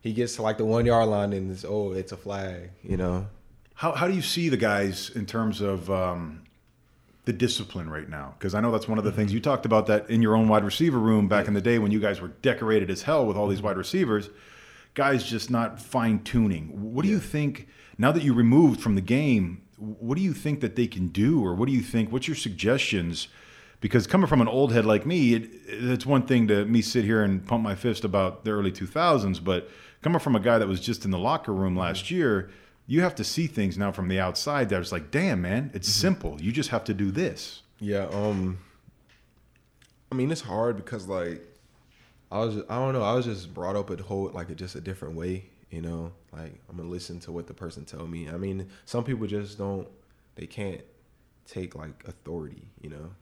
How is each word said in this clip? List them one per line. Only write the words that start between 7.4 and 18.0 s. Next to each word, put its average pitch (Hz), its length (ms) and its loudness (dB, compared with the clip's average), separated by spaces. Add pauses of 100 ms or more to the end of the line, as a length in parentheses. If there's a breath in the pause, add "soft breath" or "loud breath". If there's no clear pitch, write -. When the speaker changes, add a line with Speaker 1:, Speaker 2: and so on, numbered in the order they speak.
Speaker 2:
right 78 200 -8
now? 71 300 -12
'Cause 95 140 -4
I 104 60 2
know 117 120 2
that's 110 160 0
one 110 100 0
of 104 80 0
the 101 60 2
Speaker 1:
Mm-hmm. 95 80 -2
Speaker 2:
things 101 140 2
you 113 60 0
talked 143 260 0
about 110 220 4
that 107 220 2
in 113 120 4
your 110 140 6
own 110 140 6
wide 107 160 6
receiver 135 340 2
room 107 300 4
back 104 160 4
Speaker 1:
Yeah. - 40 -2
Speaker 2:
in 104 40 0
the 101 80 2
day 117 180 4
when 104 120 2
you 107 100 2
guys 98 200 0
were 87 100 -10 (100)
decorated 110 480 2
as 92 140 -4
hell 147 220 2
with 101 120 0
all 104 100 2
these 98 120 0
Speaker 1:
Mm-hmm. 104 80 -4
Speaker 2:
wide 95 100 -2
receivers, 107 520 0 (640 loud breath)
guys 135 300 2
just 113 260 -4
not 117 320 0
fine-tuning. 107 1120 0
What 139 100 0
do 196 60 2
you 214 60 4
Speaker 1:
Yeah. 170 60 0
Speaker 2:
think, - 460 -4 (300 loud breath)
now 127 140 4